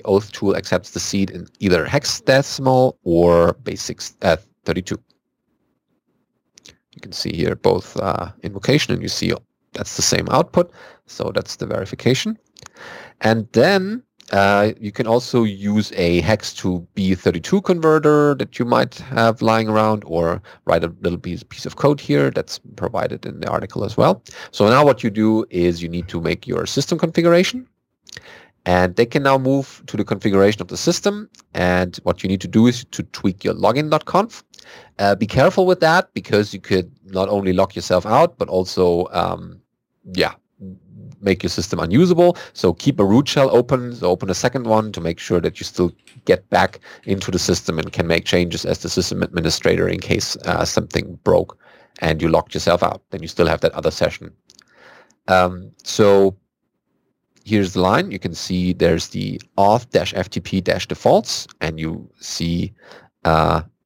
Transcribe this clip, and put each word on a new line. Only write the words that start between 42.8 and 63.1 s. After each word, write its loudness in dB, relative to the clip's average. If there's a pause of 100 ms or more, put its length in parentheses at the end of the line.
a 4
root 4
shell 2
open, 0
so -2
open -2
a -2
second -2
one 2
to -8
make -4
sure 0
that -4
you -12
still -2 (340)
get 2
back 0 (260)
into -4
the -2
system 0
and -6
can -2
make 0
changes -2
as -4
the -8
system -2
administrator 0
in -4
case, -4
uh, -2
something -4
broke 0 (420)
and -2
you 0
locked 0
yourself 0
out. -4
Then -12
you -12
still 2
have 0
that 0
other -2
session. -6 (960)
Um, 0 (120)
so 4 (1080)
here's 0
the 0
line. 2
You -10
can -6
see -2
there's 0
the -8 (160)
auth 4
dash 0
F -4
T -8
P -4
dash -2
defaults, 0 (140)
and -4
you -8 (100)
see, -4 (500)